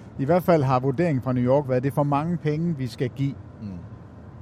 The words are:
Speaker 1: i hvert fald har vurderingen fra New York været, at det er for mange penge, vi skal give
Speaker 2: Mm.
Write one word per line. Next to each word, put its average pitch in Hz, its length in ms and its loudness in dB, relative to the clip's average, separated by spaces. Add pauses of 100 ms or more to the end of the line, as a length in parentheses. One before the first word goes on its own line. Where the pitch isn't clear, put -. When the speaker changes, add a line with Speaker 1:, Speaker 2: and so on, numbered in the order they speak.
(180)
Speaker 1:
i 135 60 -2
hvert 165 180 4
fald 165 200 4
har 131 180 4
vurderingen 135 420 2
fra 131 100 0
New 123 120 2
York 135 240 4
været, 127 80 2
at 123 60 2
det 139 80 0
er - 40 -4
for 151 80 2
mange 147 340 0
penge, 156 400 -2
vi 131 100 -4
skal 123 240 -2
give 135 240 -2 (280)
Speaker 2:
Mm. 104 60 -8 (720)